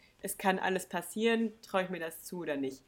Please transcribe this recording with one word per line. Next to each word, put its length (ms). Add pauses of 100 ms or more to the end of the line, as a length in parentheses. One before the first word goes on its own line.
(220)
es 160
kann 220
alles 260
passieren, 680 (100)
traue 220
ich 60
mir 100
das 240
zu 160
oder 180
nicht. 300